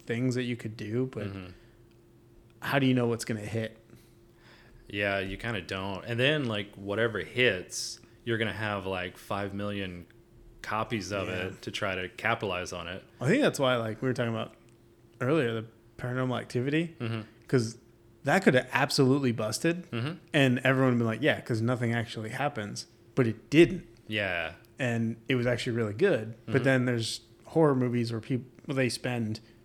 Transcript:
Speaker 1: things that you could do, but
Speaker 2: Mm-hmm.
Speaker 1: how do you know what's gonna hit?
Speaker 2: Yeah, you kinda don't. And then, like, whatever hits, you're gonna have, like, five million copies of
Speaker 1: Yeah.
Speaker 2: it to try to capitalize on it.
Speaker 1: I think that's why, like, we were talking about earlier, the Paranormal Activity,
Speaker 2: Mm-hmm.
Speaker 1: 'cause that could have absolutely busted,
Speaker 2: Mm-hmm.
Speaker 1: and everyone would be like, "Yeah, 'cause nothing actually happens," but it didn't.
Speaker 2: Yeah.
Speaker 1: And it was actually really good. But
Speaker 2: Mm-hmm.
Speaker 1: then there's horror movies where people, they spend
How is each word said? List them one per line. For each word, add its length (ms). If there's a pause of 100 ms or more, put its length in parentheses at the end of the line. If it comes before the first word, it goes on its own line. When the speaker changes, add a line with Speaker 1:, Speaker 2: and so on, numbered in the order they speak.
Speaker 1:
things 280
that 80
you 120
could 200
do, 380
but 140
Speaker 2:
Mm-hmm. 180 (1160)
Speaker 1:
how 180
do 80
you 60
know 140
what's 180
gonna 160
hit? 360 (1120)
Speaker 2:
Yeah, 320
you 180
kinda 240
don't. 440
And 140
then, 260
like, 300
whatever 440
hits, 800 (240)
you're 140
gonna 160
have, 320
like, 320
five 360
million 520 (560)
copies 500
of 160
Speaker 1:
Yeah. 60 (140)
Speaker 2:
it 160
to 80
try 240
to 140
capitalize 640
on 140
it. 160 (180)
Speaker 1:
I 60
think 140
that's 180
why, 180
like, 240
we 60
were 60
talking 200
about 220 (640)
earlier, 320
the 120 (320)
Paranormal 420
Activity, 600
Speaker 2:
Mm-hmm. 220 (260)
Speaker 1:
'cause 300 (460)
that 200
could 120
have 180
absolutely 580
busted, 600
Speaker 2:
Mm-hmm. 220 (200)
Speaker 1:
and 300
everyone 300
would 60
be 60
like, 160
"Yeah, 200
'cause 200
nothing 320
actually 360
happens," 580 (260)
but 140
it 220
didn't. 360 (220)
Speaker 2:
Yeah. 460 (260)
Speaker 1:
And 380 (120)
it 60
was 120
actually 300
really 160
good. 400 (140)
But 80
Speaker 2:
Mm-hmm. 80
Speaker 1:
then 220
there's 360 (240)
horror 300
movies 360
where 100
people, 260 (280)
they 140
spend 500 (260)